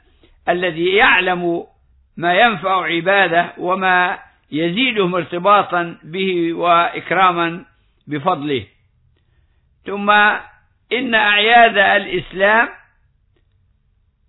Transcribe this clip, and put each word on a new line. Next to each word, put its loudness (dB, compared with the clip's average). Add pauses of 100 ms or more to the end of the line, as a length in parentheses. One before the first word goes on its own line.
(500)
الذي -2
يعلم 0 (520)
ما 0
ينفع 0
عباده 0
وما 0 (320)
يزيدهم -2
ارتباطا 0
به -4
وإكراما 0 (420)
بفضله. -4 (1200)
ثم -4 (800)
إن -2
أعياد 4
الإسلام 0 (1600)